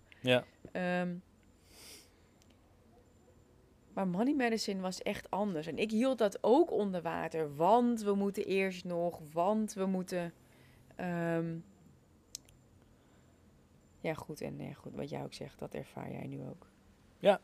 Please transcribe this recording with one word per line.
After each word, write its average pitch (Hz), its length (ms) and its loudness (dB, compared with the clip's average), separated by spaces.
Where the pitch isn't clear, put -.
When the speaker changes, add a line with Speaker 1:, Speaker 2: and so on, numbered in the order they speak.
Speaker 1:
Ja. 127 240 4
Speaker 2:
Ehm, 180 420 -2
maar 190 140 0
Money 226 260 2
Medicine 226 460 0
was 185 220 -4
echt - 280 -4
anders. 180 360 -2
En 156 120 -6
ik 214 120 0
hield 240 280 2
dat 202 220 0
ook 294 300 6
onder 185 320 0
water, 160 540 -2
want 226 460 6
we 202 120 2
moeten 196 300 0
eerst 190 400 0
nog, 175 360 -2
want 208 420 2
we 190 120 -2
moeten, 180 460 -2
ehm, 170 600 -2
ja, 160 140 -2
goed, - 260 -10
en, 143 180 -8
ja, 143 140 -10
goed, - 220 -16
wat 143 160 -8
jij 139 120 -6
ook 143 120 -10
zegt, - 240 -14
dat 143 160 -10
ervaar 135 360 -10
jij 135 160 -10
nu 139 220 -10
ook. - 180 -16
Speaker 1:
Ja. - 260 4